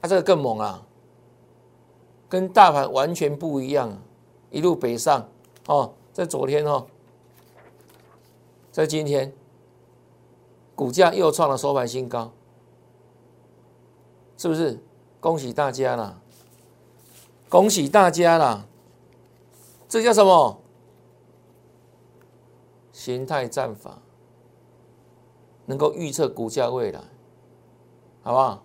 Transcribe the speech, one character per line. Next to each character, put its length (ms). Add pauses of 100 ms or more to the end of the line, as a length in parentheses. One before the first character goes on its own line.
啊， 80
这 80
个 60
更 180
猛 180
啊， 240 (1500)
跟 200
大 240
盘 180
完 240
全 240
不 220
一 100
样 200
啊， 80 (520)
一 120
路 120
北 220
上 320 (380)
哦。 260 (220)
在 100
昨 220
天 180
哦， 220 (1800)
在 160
今 180
天， 280 (1400)
股 140
价 220
又 180
创 200
了 80
收 160
盘 120
新 220
高， 220 (2000)
是 100
不 80
是？ 240 (420)
恭 180
喜 140
大 200
家 240
啦！ 240 (1300)
恭 200
喜 200
大 220
家 280
啦！ 280 (1200)
这 140
叫 100
什 120
么？ 360 (2250)
形 340
态 220
战 260
法， 240 (1700)
能 100
够 180
预 180
测 160
股 200
价 200
未 240
来， 80 (1200)
好 100
不 60
好？ 260